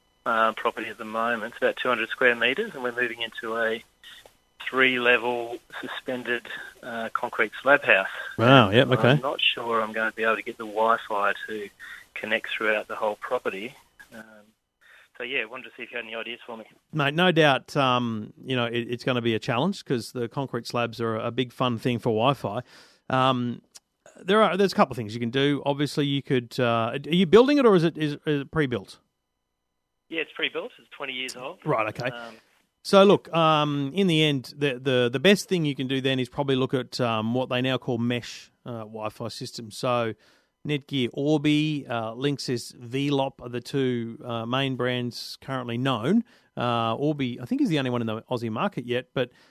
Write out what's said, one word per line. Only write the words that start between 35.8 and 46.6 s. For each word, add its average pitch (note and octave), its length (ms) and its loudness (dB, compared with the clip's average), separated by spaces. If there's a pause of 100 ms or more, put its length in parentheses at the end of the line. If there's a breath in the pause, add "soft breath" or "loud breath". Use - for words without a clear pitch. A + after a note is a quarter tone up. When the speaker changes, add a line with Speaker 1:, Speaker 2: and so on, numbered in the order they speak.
Speaker 2:
do C3+ 120 0
then C3 200 0
is B2+ 100 -2
probably C#3 260 0
look C3 180 0
at, B2+ 280 -4
um, A2+ 320 0
what B2+ 160 0
they B2 120 0
now C3 160 0
call B2 200 -4
mesh, A#2+ 520 -4 (160)
uh, A#2+ 140 -10
Wi-Fi G#2+ 480 -10
systems. A#2 500 -12
So, A#2+ 360 0 (520 soft breath)
Netgear C3+ 460 -2
Orbi, D3+ 760 0
uh, A2+ 260 -4
Linksys C3 600 -4
V-Lop C3+ 640 -2
are B2 80 -12
the A#2+ 100 -6
two, A#2+ 640 -2
uh, A#2 220 -6
main C3 320 -2
brands B2 640 -4
currently B2 360 -6
known. C3+ 460 2 (320 soft breath)
Uh, A#2 400 0